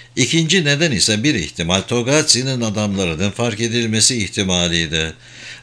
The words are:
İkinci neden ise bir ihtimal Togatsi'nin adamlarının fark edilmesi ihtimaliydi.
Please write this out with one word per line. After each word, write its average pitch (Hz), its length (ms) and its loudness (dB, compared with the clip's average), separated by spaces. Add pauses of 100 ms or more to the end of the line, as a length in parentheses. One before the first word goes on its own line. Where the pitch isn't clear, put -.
(160)
İkinci 160 500 2
neden 143 260 2
ise 110 320 2
bir 147 120 2
ihtimal 87 460 -2
Togatsi'nin 127 800 0
adamlarının 98 720 -2
fark 117 280 -4
edilmesi 113 640 0
ihtimaliydi. 85 920 0 (500)